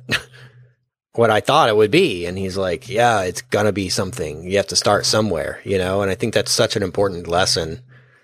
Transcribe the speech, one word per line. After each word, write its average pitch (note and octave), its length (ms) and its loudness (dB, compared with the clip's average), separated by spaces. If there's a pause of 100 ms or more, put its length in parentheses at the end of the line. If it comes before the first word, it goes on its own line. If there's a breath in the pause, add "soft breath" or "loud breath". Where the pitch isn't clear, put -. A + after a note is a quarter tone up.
<laughs> - 1040 -12
what A#2 160 4
I G#2+ 120 4
thought C#3 280 4
it G#2+ 60 2
would G#2+ 160 4
be." A2+ 340 2
And F2 120 -6
he's F#2+ 200 -4
like, F2+ 320 -4
"Yeah, A2 320 2
it's F#2 200 -6
gonna G#2 300 0
be F#2 180 -4
something. F2 600 -6
You G2 80 0
have F#2+ 100 0
to - 80 -6
start G2+ 300 2
somewhere," G2 580 0
you F#2+ 140 0
know. F#2+ 240 0
And G2 80 0
I F#2 60 -2
think A2+ 180 -4
that's - 180 0
such A2+ 240 0
an G2+ 80 -2
important F#2 440 -2
lesson E2+ 540 0 (420 soft breath)